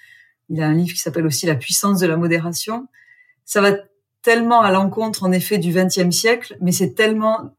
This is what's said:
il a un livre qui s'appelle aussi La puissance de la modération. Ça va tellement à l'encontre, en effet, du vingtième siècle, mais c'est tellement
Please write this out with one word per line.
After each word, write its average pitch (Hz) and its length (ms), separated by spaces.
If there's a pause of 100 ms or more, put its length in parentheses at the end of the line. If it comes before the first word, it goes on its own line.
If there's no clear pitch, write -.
(500)
il 160 120
a 160 60
un 156 60
livre 170 200
qui - 60
s'appelle 160 260
aussi 156 200
La 156 100
puissance 190 460
de 185 40
la 160 120
modération. 170 720 (580)
Ça 208 160
va 202 100 (500)
tellement 233 400
à 202 100
l'encontre, 196 520
en 185 80
effet, 185 260
du 170 140
vingtième 180 400
siècle, 233 480
mais 180 140
c'est - 220
tellement 220 640